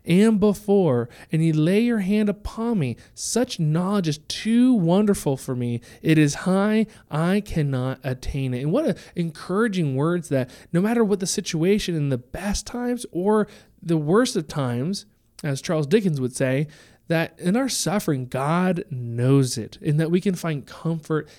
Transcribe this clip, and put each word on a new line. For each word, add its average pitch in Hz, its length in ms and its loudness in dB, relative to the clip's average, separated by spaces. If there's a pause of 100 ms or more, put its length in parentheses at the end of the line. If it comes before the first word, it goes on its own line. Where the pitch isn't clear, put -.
and 202 360 4
before, 185 680 2 (220)
and 160 140 2
you 165 80 4
lay 156 260 2
your 233 220 2
hand 208 280 0
upon 220 520 -4
me. 123 160 -2 (180)
Such - 460 -4
knowledge 175 480 0
is 151 180 -2
too 240 480 2
wonderful 185 640 2
for 131 180 -6
me. 120 260 -4 (220)
It 156 160 4
is 147 160 4
high, 208 520 0 (220)
I 175 320 0
cannot 135 600 -4
attain 131 500 -6
it. 123 100 -4
And 147 100 -2
what 302 160 0
a 190 80 -2 (180)
encouraging 180 800 -2
words 165 360 -2
that 127 200 0 (220)
no 170 80 0
matter 226 240 2
what 196 160 0
the 196 80 -4
situation 185 680 0
in 147 140 0
the 131 100 0
best - 480 -6
times 240 460 -6
or 202 340 2 (340)
the 165 160 0
worst 185 380 2
of 160 140 -4
times, 135 580 -4 (380)
as 139 180 -4
Charles 156 240 -2
Dickens 175 340 2
would 123 140 -4
say, 135 320 0 (400)
that 165 320 -2
in 180 160 0
our 262 140 0
suffering, 160 560 -2
God 170 680 0
knows 123 680 2
it, - 240 -10
and 151 180 0
that 160 100 0
we 180 120 2
can 196 120 0
find 156 300 -6
comfort 156 640 -6 (100)